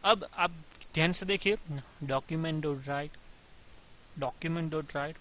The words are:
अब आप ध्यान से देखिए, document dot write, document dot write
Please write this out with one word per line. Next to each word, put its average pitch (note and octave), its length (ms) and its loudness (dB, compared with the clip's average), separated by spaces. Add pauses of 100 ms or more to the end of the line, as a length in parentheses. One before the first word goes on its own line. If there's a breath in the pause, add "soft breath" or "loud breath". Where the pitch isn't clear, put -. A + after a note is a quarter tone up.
अब G3+ 300 6
आप F3 160 4 (440)
ध्यान E3 180 6
से F#3 140 4
देखिए, G3 300 4 (480)
document D#3 600 0
dot C#3 240 -2
write, C#3+ 300 -4 (1000)
document E3 540 -2
dot D#3 200 -2
write D3 260 -2